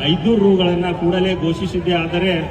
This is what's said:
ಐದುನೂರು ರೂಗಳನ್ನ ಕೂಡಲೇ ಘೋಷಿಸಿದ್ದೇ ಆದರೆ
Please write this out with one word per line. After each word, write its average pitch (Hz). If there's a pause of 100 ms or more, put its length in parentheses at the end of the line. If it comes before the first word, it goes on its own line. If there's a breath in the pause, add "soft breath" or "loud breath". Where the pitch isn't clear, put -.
ಐದುನೂರು 190
ರೂಗಳನ್ನ 180
ಕೂಡಲೇ 180
ಘೋಷಿಸಿದ್ದೇ 170
ಆದರೆ 175 (180)